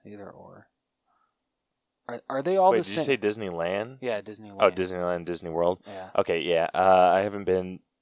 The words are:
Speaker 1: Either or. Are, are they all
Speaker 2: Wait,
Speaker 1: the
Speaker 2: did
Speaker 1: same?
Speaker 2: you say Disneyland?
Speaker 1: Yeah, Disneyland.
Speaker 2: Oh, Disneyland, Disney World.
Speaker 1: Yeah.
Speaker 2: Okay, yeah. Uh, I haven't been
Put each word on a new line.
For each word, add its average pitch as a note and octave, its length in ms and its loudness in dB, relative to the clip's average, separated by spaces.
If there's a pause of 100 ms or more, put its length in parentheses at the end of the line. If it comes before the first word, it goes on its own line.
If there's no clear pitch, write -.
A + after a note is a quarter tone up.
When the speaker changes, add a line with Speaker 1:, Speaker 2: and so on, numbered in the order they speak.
Speaker 1:
Either G2+ 240 -16
or. E2+ 400 -20 (1400)
Are, A#2+ 220 -12
are C3+ 120 -4
they F3+ 160 0
all F#3+ 140 6
Speaker 2:
Wait, - 80 4
Speaker 1:
the E3+ 40 -2
Speaker 2:
did F#3 60 -6
Speaker 1:
same? G#2+ 100 -2
Speaker 2:
you D3+ 60 -2
say C3+ 120 2 (240)
Disneyland? G2 600 -4
Speaker 1:
Yeah, A#2 200 -4
Disneyland. G#2 380 -18
Speaker 2:
Oh, G#2 120 8
Disneyland, F2+ 540 -4
Disney E2+ 240 -8
World. E2+ 380 0
Speaker 1:
Yeah. F#2+ 300 -14
Speaker 2:
Okay, F2 240 0
yeah. E2 320 0
Uh, F#2 420 6
I G2 60 2
haven't G2+ 240 -6
been F#2 340 -2 (220)